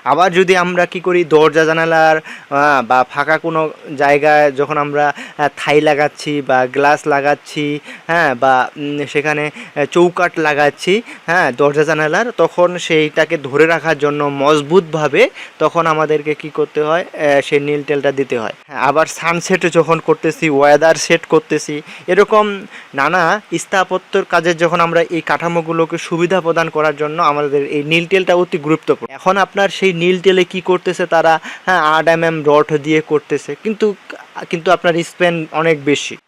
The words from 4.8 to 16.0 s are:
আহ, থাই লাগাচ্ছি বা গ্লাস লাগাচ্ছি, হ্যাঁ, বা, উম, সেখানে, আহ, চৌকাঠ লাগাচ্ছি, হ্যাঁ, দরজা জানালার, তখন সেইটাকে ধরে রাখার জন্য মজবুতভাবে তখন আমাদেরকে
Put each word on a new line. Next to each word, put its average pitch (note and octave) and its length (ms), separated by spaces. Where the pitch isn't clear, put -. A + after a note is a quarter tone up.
আহ, D3 180
থাই D3+ 240
লাগাচ্ছি D3 600
বা B2+ 240
গ্লাস C#3+ 400
লাগাচ্ছি, D3 720
হ্যাঁ, E3 280
বা, B2+ 420
উম, D3 300
সেখানে, D3 440
আহ, D3 80
চৌকাঠ F3 540
লাগাচ্ছি, D3+ 640
হ্যাঁ, E3 260
দরজা C#3+ 320
জানালার, D#3+ 460
তখন F3 480
সেইটাকে D#3 580
ধরে C#3+ 300
রাখার D#3+ 320
জন্য D3 260
মজবুতভাবে D3+ 1040
তখন D#3+ 280
আমাদেরকে D3+ 480